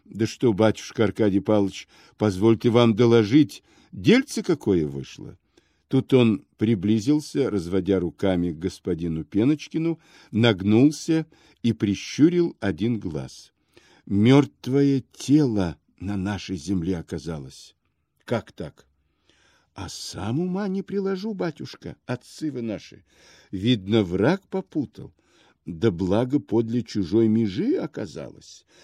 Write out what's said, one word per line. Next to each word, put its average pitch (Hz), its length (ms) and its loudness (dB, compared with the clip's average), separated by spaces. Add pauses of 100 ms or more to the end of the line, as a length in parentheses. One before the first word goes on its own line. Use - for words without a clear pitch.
Да 107 220 -4
что, 120 260 2
батюшка 107 520 0
Аркадий 101 340 2
Павлович, 98 480 0 (320)
позвольте 107 500 2
вам 113 280 4
доложить, 117 680 4 (300)
дельце 202 500 2
какое 95 440 0
вышло». 69 520 -14 (480)
Тут - 280 0
он 117 300 4 (120)
приблизился, 113 920 0
разводя 92 520 -2
руками 87 500 -2
к 78 80 -10
господину 85 640 -6
Пеночкину, 151 760 -2 (320)
нагнулся 117 960 2 (360)
и 117 100 2
прищурил 143 840 0
один 101 400 -2
глаз. 73 540 -10 (520)
«Мертвое 135 1080 2
тело 110 640 0 (240)
на 101 160 -6
нашей 95 400 -6
земле 87 420 -4
оказалось». 73 760 -12 (480)
«Как - 260 -6
так?» - 340 -16 (880)
«А 90 140 -12
сам - 520 -8
ума 185 260 -4
не 190 160 -4
приложу, 196 520 -6
батюшка, 165 600 -10 (100)
отцы - 460 -10
вы 131 120 -8
наши. - 420 -10 (480)
Видно, 104 500 2
враг 98 460 0
попутал. - 640 -8 (540)
Да 87 240 0
благо 101 480 0
подле 117 440 -2
чужой 107 440 0
межи 113 480 0
оказалось, - 880 -10 (180)